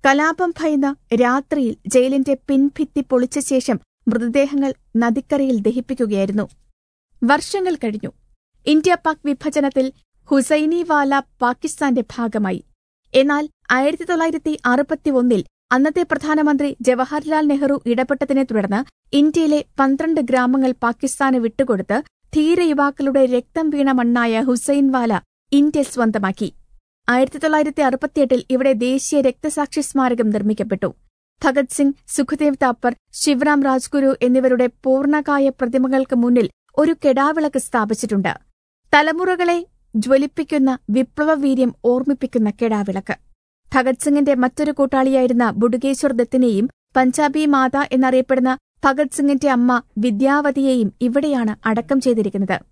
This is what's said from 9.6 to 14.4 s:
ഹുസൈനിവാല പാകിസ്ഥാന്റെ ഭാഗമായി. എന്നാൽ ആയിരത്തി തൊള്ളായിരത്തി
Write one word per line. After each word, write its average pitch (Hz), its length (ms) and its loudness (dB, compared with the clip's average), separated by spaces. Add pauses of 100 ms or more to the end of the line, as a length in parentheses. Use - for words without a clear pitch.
ഹുസൈനിവാല 302 840 2 (260)
പാകിസ്ഥാന്റെ 254 680 -2
ഭാഗമായി. 214 540 -4 (520)
എന്നാൽ 285 300 4 (280)
ആയിരത്തി 285 340 0
തൊള്ളായിരത്തി 320 480 -2 (120)